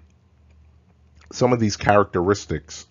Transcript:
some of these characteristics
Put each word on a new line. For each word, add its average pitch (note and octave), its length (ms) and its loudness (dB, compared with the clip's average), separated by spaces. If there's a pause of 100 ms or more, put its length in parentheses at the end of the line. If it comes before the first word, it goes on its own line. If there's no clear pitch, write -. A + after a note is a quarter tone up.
(1300)
some B2 200 0
of B2 80 0
these G#2+ 160 0
characteristics F#2+ 1160 -2